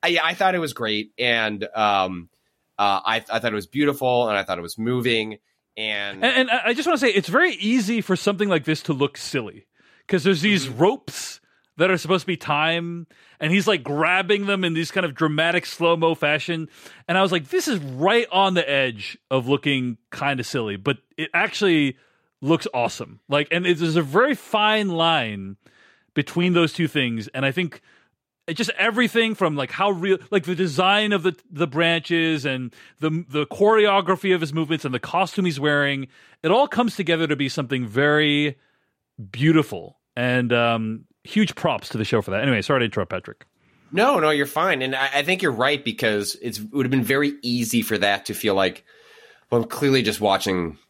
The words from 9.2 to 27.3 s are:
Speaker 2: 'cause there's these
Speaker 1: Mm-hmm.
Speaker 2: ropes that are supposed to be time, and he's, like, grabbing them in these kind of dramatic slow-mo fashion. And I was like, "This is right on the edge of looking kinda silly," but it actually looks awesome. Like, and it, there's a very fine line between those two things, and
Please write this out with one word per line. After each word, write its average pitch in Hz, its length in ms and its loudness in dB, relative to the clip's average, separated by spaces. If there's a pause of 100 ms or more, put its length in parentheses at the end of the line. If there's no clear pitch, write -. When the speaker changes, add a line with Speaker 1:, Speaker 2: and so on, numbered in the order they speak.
Speaker 2:
'cause 175 160 0
there's 165 200 2
these 185 240 2
Speaker 1:
Mm-hmm. 120 120 -8
Speaker 2:
ropes - 640 0 (360)
that 175 140 2
are 180 80 2
supposed 170 240 0
to - 60 -10
be 175 80 -2
time, 165 720 -2 (340)
and 151 100 -2
he's, 180 160 2
like, 190 160 2
grabbing 180 640 0
them 196 160 0
in 170 120 0
these 160 180 -4
kind 185 120 0
of 147 100 -4
dramatic 160 520 0
slow-mo 165 480 2
fashion. 151 540 -2 (400)
And 175 100 2
I 190 40 4
was 190 100 2
like, 160 160 -2
"This 359 180 -2
is 226 140 -2
right 160 500 0
on 190 240 2
the 160 140 0
edge 131 500 -2 (100)
of 131 200 0
looking 135 500 0 (140)
kinda 139 320 -4
silly," 107 320 -6
but 135 220 -4 (180)
it 156 180 -8
actually 170 640 2 (440)
looks 156 320 0
awesome. 117 460 -4 (100)
Like, 143 220 0
and 175 160 0
it, 175 120 2
there's 160 180 0
a 170 60 4
very 202 340 2
fine 214 520 0
line 123 680 0 (580)
between 175 380 0
those 170 200 4
two 170 140 -2
things, 120 420 -2
and 131 160 -4